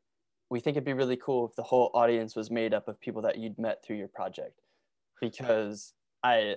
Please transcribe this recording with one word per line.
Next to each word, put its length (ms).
"We 120
think 160
it'd 80
be 80
really 240
cool 320
if 80
the 80
whole 280
audience 440
was 160
made 200
up 140
of 140
people 220
that 160
you'd 200
met 260
through 120
your 100
project," 540
because 760
I 340